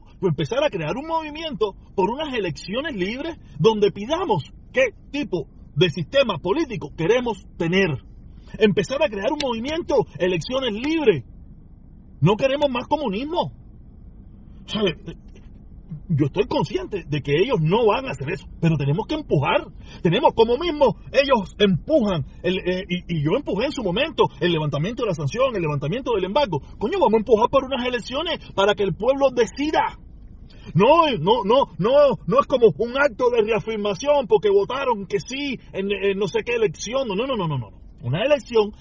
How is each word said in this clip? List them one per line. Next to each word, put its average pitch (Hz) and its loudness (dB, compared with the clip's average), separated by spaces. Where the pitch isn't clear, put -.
pues, 185 0
empezar 190 -2
a 294 2
crear 170 -4
un 302 -8
movimiento 302 -4
por 190 2
unas 285 -6
elecciones 226 -6
libres 247 -6
donde 202 4
pidamos 247 -2
qué 247 2
tipo 254 -6
de 165 4
sistema 208 0
político 208 -4
queremos 226 0
tener. 185 2
Empezar 220 2
a 302 4
crear 214 -2
un 294 -2
movimiento, 262 -2
elecciones 202 -2
libres. 240 0
No 196 4
queremos 277 2
más 247 -6
comunismo. 285 -2
¿Sabe? 202 -2
Yo 147 2
estoy 185 -2
consciente 240 -2
de 143 -4
que 143 -4
ellos 214 2
no 202 2
van 254 2
a 226 -6
hacer 135 -8
eso, - -8
pero 160 2
tenemos 147 0
que 311 -4
empujar. 202 0
Tenemos, 226 2
como 233 2
mismo 302 0
ellos 247 2
empujan, 202 2
el, 185 -2
eh, 185 -2
y, 175 -4
y 147 -2
yo 160 2
empujé 262 -2
en 302 -4
su 285 -6
momento 220 0
el 175 2
levantamiento 160 -2
de 220 0
la 175 -2
sanción, 220 -2
el 190 -4
levantamiento 160 -2
del 185 0
embargo. 196 0
Coño, 339 -2
vamos 226 4
a 226 4
empujar 220 2
por 269 2
unas 254 -2
elecciones 254 -4
para 196 4
que 202 -2
el 180 0
pueblo 269 2
decida. 277 0
No, 294 6
no, 202 2
no, 240 2
no, 233 4
no 233 2
es - 2
como 247 6
un 240 -4
acto 262 2
de 240 4
reafirmación 220 0
porque 208 4
votaron 214 2
que 202 -2
sí 269 -6
en, 196 -4
en 196 -2
no 202 0
sé 220 -2
qué 240 -4
elección. 233 -2
No, 196 -4
no, 226 -2
no, 269 -2
no, 175 -2
no, 143 -2
no. 110 -8
Una 139 -2
elección 226 2